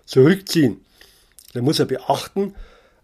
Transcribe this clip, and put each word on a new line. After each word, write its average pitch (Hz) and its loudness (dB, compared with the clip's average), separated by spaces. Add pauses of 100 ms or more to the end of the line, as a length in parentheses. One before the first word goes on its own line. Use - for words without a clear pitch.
zurückziehen. 147 2 (720)
Da 120 -8
muss - 0
er 139 0
beachten, - -4 (500)